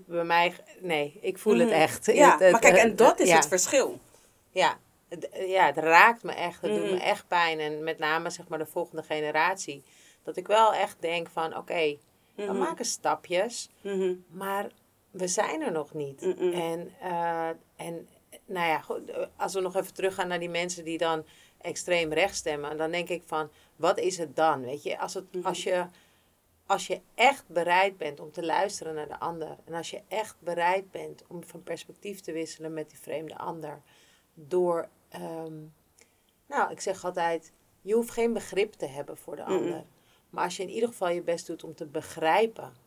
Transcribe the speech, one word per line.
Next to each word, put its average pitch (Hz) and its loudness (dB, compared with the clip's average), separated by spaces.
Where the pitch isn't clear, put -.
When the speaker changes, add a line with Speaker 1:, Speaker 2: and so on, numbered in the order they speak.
Speaker 1:
bij 170 -4
mij, 170 4
nee, 151 -2
ik 185 -4
voel 220 4
het - 6
Speaker 2:
Mhm. 160 2
Speaker 1:
echt. - 2
Speaker 2:
Ja, 262 8
Speaker 1:
Het, 208 4
het, 185 10
Speaker 2:
maar 170 6
kijk, - 10
en 226 6
Speaker 1:
eh, 190 -2
Speaker 2:
dat 277 8
is 370 4
Speaker 1:
ja. 170 8
Speaker 2:
het 151 6
verschil. 185 2
Speaker 1:
Ja. 170 2
Het, 165 -12
eh, 185 -8
ja, 185 6
het 143 2
raakt 175 8
me 170 -6
echt. 175 -6
Het 202 -2
doet - 0
me - -2
Speaker 2:
Mhm. 180 -2
Speaker 1:
echt - -2
pijn. 165 0
En 151 -6
met 160 -4
name, 160 0
zeg 170 -12
maar, 156 -6
de 156 -6
volgende 160 -6
generatie. 156 -2
Dat 160 -10
ik 180 -8
wel 220 6
echt 156 -2
denk 170 -4
van, 160 -4
"Oké, 151 -2
we 202 -8
Speaker 2:
Mhm. 196 -4
Speaker 1:
maken 330 -4
stapjes, 180 -4
Speaker 2:
Mhm. 190 -2
Speaker 1:
maar 196 -6
we 185 -6
zijn 220 -2
er 269 -4
nog 160 -6
niet." 143 -8
Speaker 2:
Mhm. 180 0
Speaker 1:
En, 170 -4
eh, 170 -2
en, 170 -12
nou 175 -2
ja, 156 2
goed, - -8
eh, 185 -6
als 185 -4
we 190 -2
nog 185 -4
even 185 -2
teruggaan 185 -2
naar 175 -4
die 170 -6
mensen 175 -4
die 160 -6
dan 160 0
extreem 170 -2
rechts 180 0
stemmen, 147 -6
dan 160 -2
denk 175 -4
ik 175 -6
van, 156 -4
"Wat 170 2
is 180 -2
het 156 -8
dan?" 156 4
Weet 139 -10
je, - -6
als 180 -6
het, 190 -12
Speaker 2:
Mhm. 180 -6
Speaker 1:
als 180 -4
je, 180 0
als 190 -2
je 180 -6
echt 269 4
bereid 175 2
bent 147 -8
om 160 -16
te 170 -8
luisteren 165 -2
naar 151 -8
de 147 -14
ander 156 -8
en 160 -12
als 165 -8
je - -12
echt 214 -6
bereid 175 -2
bent 156 -14
om 175 -16
van 170 -20
perspectief 175 -12
te - -12
wisselen 160 -10
met 156 -8
die - -20
vreemde 156 -10
ander, 151 -12
door, 170 0
ehm, 165 -12
nou, 254 0
ik - -12
zeg 185 -4
altijd, 170 -2
je 196 -4
hoeft 233 2
geen 233 0
begrip 202 -2
te - -10
hebben 143 -10
voor - -14
de - -12
Speaker 2:
Mhm. - -6
Speaker 1:
ander. 175 -2
Maar - -6
als 180 -6
je 196 -6
in 180 -8
ieder 233 -2
geval 190 -2
je 175 0
best 170 -4
doet 160 -10
om 160 -14
te 165 -12
begrijpen 160 0